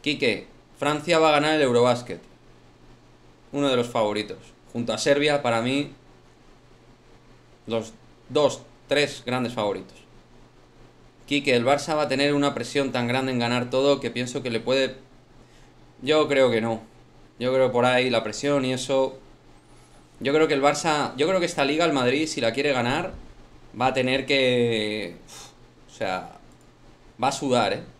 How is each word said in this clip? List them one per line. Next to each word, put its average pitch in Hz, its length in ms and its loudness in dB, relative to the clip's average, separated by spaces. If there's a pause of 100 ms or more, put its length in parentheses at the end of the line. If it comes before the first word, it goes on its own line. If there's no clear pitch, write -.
Quique, 127 440 -2 (320)
Francia 151 400 0
va 160 120 6
a - 20 4
ganar 151 240 2
el 151 60 2
Eurobasket. 120 580 2 (1300)
Uno 143 180 0
de 131 60 2
los 120 140 0
favoritos. 107 500 -2 (340)
Junto 120 200 -4
a 107 60 -4
Serbia, 143 440 2
para 117 180 0
mí, 139 300 -2 (1800)
los 110 280 -6 (340)
dos, 139 340 0 (240)
tres 139 400 -2
grandes 123 280 -4
favoritos. 101 440 -6 (1300)
Quique, 139 240 0
el 117 100 2
Barça 143 320 0
va 151 60 0
a 139 60 -2
tener 143 260 0
una 143 200 2
presión 135 360 -4
tan 123 160 -2
grande 131 240 -2
en 127 80 -2
ganar 123 320 -2
todo 135 300 2
que 120 100 -4
pienso 123 320 -6
que 120 80 -6
le 113 80 -2
puede. 131 380 0 (1040)
Yo 151 240 2
creo 135 240 4
que 113 100 2
no. 113 220 -4 (560)
Yo 127 160 -2
creo 131 160 4
por 120 140 2
ahí 127 260 2
la 113 140 0
presión 139 400 -2
y 131 80 -2
eso. 135 440 -2 (1000)
Yo 139 160 -2
creo 156 140 4
que 151 60 2
el 139 60 0
Barça, 147 540 0
yo 143 140 0
creo 190 100 0
que 170 80 0
esta 151 180 -2
liga, 156 200 0
el 160 80 2
Madrid, 135 340 0
si 151 140 -8
la 113 120 0
quiere 139 200 -2
ganar, 135 400 -2 (680)
va 127 60 2
a 131 80 0
tener 131 320 0
que, 117 920 0 (680)
o - 60 -20
sea, 92 380 -6 (880)
va 127 60 2
a 127 40 0
sudar, 120 420 0
¿eh? 160 80 -8 (180)